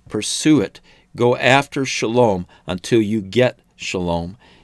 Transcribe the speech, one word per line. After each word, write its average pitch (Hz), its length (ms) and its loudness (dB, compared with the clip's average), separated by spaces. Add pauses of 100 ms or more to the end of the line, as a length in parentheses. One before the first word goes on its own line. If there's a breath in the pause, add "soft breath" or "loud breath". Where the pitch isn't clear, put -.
Pursue 123 540 0
it. - 180 -6 (360 soft breath)
Go 120 200 2
after 135 500 0
shalom 113 640 0 (200 soft breath)
until 101 340 0
you 107 200 -2
get 107 380 0 (160)
shalom. 87 600 -4 (260 soft breath)